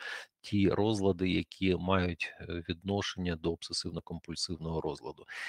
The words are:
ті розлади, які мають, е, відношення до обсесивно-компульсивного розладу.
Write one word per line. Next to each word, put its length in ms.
ті 300
розлади, 600
які 460
мають, 640
е, 60
відношення 680
до 180
обсесивно-компульсивного 1300
розладу. 460